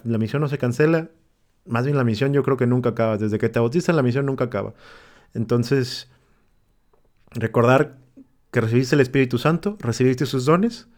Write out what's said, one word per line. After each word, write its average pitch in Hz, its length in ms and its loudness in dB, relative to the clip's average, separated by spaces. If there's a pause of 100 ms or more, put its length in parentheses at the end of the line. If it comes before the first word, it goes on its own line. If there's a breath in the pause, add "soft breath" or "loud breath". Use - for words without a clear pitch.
la 117 140 -2
misión 110 240 -2
no 147 60 -2
se 143 100 -6
cancela, 156 500 0 (560)
más 120 220 -2
bien 143 100 0
la 131 80 2
misión 120 300 0
yo 139 80 2
creo 135 160 0
que 123 80 2
nunca 123 240 2
acaba. 110 260 0
Desde 107 220 -2
que 113 100 0
te 113 100 -2
bautizas, 160 380 0
la 143 60 2
misión 127 240 0
nunca 131 180 -4
acaba. 101 300 -6 (580 soft breath)
Entonces, 123 760 -2 (1200)
recordar 123 640 0 (540)
que 123 100 -2
recibiste 120 340 2
el 147 60 6
Espíritu 127 380 2
Santo, 170 420 -2
recibiste 127 460 0
sus 127 180 -4
dones, 185 540 0